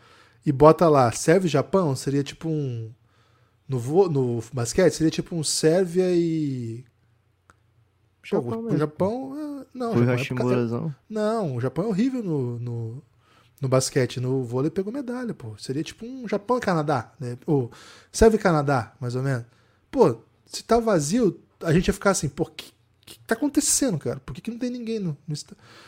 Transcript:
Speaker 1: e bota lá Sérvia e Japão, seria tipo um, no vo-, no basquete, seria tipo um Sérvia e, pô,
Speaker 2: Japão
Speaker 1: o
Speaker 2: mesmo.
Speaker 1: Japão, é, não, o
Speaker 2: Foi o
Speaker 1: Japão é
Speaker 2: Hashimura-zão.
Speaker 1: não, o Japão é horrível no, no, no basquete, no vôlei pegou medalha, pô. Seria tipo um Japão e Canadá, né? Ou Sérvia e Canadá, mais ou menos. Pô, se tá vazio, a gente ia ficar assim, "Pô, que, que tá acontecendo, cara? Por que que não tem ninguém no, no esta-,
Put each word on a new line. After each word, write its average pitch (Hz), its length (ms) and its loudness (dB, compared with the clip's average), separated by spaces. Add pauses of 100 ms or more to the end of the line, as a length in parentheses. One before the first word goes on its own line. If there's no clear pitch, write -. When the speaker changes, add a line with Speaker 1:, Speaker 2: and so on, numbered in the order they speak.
(460)
Speaker 1:
e 147 60 0
bota 156 380 8
lá 131 220 6
Sérvia 180 360 4
e 139 40 -4
Japão, 147 440 2
seria 139 280 -2
tipo - 260 -10
um, 123 420 -6 (760)
no 135 100 -2
vo-, 160 300 4
no 123 420 0
basquete, 139 420 2
seria 156 180 0
tipo - 240 -6
um 160 80 -2
Sérvia 180 680 2
e, 139 680 -2 (1400)
pô, - 60 -20
Speaker 2:
Japão 175 320 -2
Speaker 1:
o 226 40 -8
Speaker 2:
mesmo. 220 140 -2
Speaker 1:
Japão, 220 600 -2 (240)
é, 254 120 -18
não, 247 180 -6
o - 20 -2
Speaker 2:
Foi 120 80 4
o 120 40 4
Speaker 1:
Japão 123 80 2
é 123 40 0
Speaker 2:
Hashimura-zão. 123 800 -2 (140)
Speaker 1:
não, 214 460 -2
o 117 60 -6
Japão 135 240 -4
é - 20 -6
horrível 240 360 -2
no, 127 360 -4
no, 117 440 -8 (580)
no 139 60 -2
basquete, 127 520 0
no 131 240 -2
vôlei 127 280 -2
pegou 196 220 -4
medalha, 247 400 -6
pô. 110 240 -14
Seria 135 260 -6
tipo - 220 -16
um 254 220 -12
Japão 208 300 -2
e 240 40 -4
Canadá, 151 580 0
né? 120 260 -8
Ou 135 260 0 (400)
Sérvia 220 260 6
e 202 40 -4
Canadá, 143 580 0
mais 123 160 -6
ou 127 80 -4
menos. 127 220 -2 (460)
Pô, 190 260 4 (280)
se - 180 -12
tá 233 160 2
vazio, 202 600 2 (220)
a 165 120 2
gente 180 140 4
ia 202 60 2
ficar - 180 0
assim, 160 180 -2
"Pô, - 160 -4
que, - 260 -14 (340)
que - 140 -20
tá - 160 -4
acontecendo, 277 640 0
cara? 123 220 -6
Por - 140 -14
que - 80 -16
que 220 100 -8
não 233 80 -10
tem 247 100 -4
ninguém 226 300 -6
no, 165 180 -4 (100)
no 151 60 -6
esta-, - 240 -12 (300)